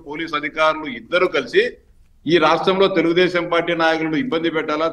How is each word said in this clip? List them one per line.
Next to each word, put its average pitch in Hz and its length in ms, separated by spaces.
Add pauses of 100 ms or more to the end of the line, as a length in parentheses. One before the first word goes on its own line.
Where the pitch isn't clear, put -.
పోలీస్ 160 320
అధికారులు 156 460 (140)
ఇద్దరు 170 260 (100)
కలిసి 156 260 (640)
ఈ 156 80 (120)
రాష్ట్రంలో 190 400 (120)
తెలుగుదేశం 170 540
పార్టీ 170 300
నాయకులను 160 420
ఇబ్బంది 165 320
పెట్టాలా, 156 360